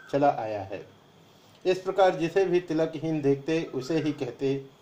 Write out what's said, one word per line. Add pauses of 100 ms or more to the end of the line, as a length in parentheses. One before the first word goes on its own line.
(120)
चला
आया
है।" (800)
इस
प्रकार
जिसे
भी
तिलकहीन
देखते,
उसे
ही
कहते (160)